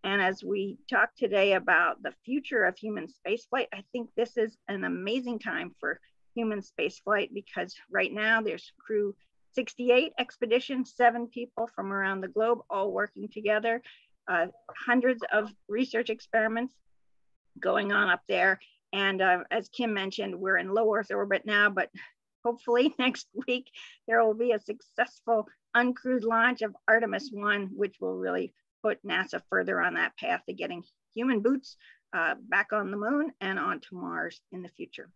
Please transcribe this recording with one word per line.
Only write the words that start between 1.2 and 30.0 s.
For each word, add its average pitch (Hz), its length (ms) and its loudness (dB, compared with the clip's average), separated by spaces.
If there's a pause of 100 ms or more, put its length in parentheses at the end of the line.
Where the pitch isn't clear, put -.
about 175 480 2
the - 120 -6 (120)
future 247 380 -2
of 185 120 2
human 208 320 -8
spaceflight, 233 640 -4
I 196 200 -14
think 240 240 -8
this 233 200 -2
is 220 220 -2 (100)
an 196 160 -6
amazing 220 540 -4
time 170 420 -8
for - 200 -4 (340)
human 214 280 -2
spaceflight - 720 -2
because 185 420 -8 (160)
right 190 200 0
now 220 300 2
there's 190 380 -6
Crew 208 360 -2 (380)
sixty-eight 247 640 2
expedition, 254 680 -2
seven 240 420 2
people 233 480 -8
from 196 180 -6
around 196 280 -2
the 190 80 -8
globe 226 380 2
all 196 240 -2
working 202 400 -4
together, 214 520 0 (440)
uh, 180 200 2 (400)
hundreds 247 340 4 (100)
of 214 200 0 (160)
research 226 420 -2
experiments 226 640 -2 (840)
going 202 320 0
on 202 180 4
up 180 180 2
there. 185 320 4 (340)
And, 196 280 2
uh, 180 180 6 (100)
as - 200 -2
Kim 226 240 -2
mentioned, 190 420 -4
we're 190 220 0
in 185 160 -2
low 220 200 4
Earth 220 180 -2
orbit 202 340 0
now, 208 240 4
but 190 200 -2 (540)
hopefully 240 520 2
<laughs> - 40 -10
next 254 280 0 (200)
week 254 220 -4 (360)
there 226 160 4
will 220 120 4
be 233 180 0
a 214 80 2
successful - 880 -2 (280)
uncrewed 247 480 2
launch 226 380 2
of 208 140 -4 (140)
Artemis 220 420 2
one, 202 420 -2
which 196 280 -4
will 190 160 -4
really 92 360 -4 (300)
put 208 220 -2
nasa 175 440 -2
further 185 300 0
on 175 140 0
that 165 240 -2